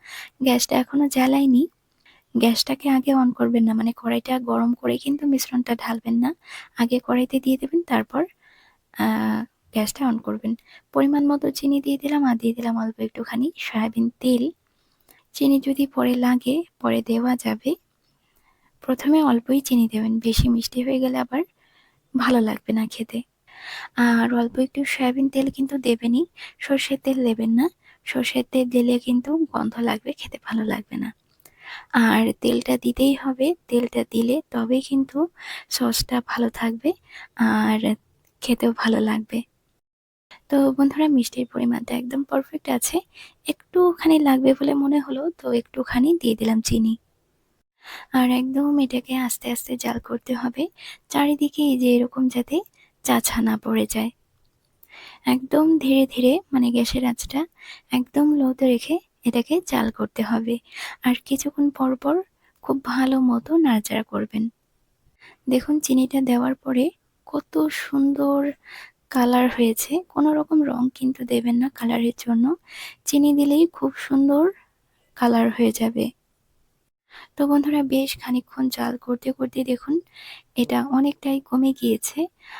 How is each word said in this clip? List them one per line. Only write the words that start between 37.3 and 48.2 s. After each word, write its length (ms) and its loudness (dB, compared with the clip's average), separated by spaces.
আর 580 0
খেতেও 360 0
ভালো 240 2
লাগবে। 420 -2
তো 240 2
বন্ধুরা, 360 2
মিষ্টির 380 0
পরিমাণটা 480 -4
একদম 280 -4
পারফেক্ট 460 -4
আছে। 320 -2
একটুখানি 720 2
লাগবে 360 4
বলে 200 0
মনে 240 2
হলো, 320 -4
তো 220 -8
একটুখানি 680 0
দিয়ে 140 2
দিলাম 260 0
চিনি। 360 0
আর 180 4